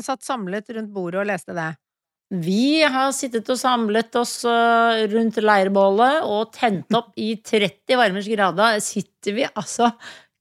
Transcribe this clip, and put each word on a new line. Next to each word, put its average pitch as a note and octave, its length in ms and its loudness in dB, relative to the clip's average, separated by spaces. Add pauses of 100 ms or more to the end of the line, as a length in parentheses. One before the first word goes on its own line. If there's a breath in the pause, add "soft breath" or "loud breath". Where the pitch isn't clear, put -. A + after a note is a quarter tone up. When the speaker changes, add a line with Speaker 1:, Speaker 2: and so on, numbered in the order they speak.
Speaker 1:
satt - 220 -8
samlet G#3 500 -6
rundt G#3+ 180 -10
bordet F#3 280 -4
og G3+ 80 -2
leste F#3 280 -6
det. D#3+ 120 -4 (600)
Speaker 2:
Vi G#3 500 0
har C4+ 300 0
sittet A#3+ 400 -6
og B3+ 80 -2
samlet A3+ 560 0
oss, A#3+ 300 -2
øh, A#3 560 2 (100)
rundt A3+ 320 0
leirbålet G3+ 800 4
og G#3+ 300 -2
tent G3+ 420 -2
opp A#3 220 -2
i A3 180 -4
tretti A3 640 -2
varmers G3+ 280 2
grader. G#3 520 2
Sitter - 560 -6
vi B3+ 100 -2
altså A#3 440 -2 (520 loud breath)